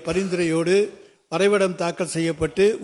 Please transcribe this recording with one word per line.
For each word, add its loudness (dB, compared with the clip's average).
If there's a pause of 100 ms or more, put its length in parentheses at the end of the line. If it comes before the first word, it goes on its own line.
பரிந்துரையோடு 0 (400)
வரைபடம் 2
தாக்கல் -4
செய்யப்பட்டு, 0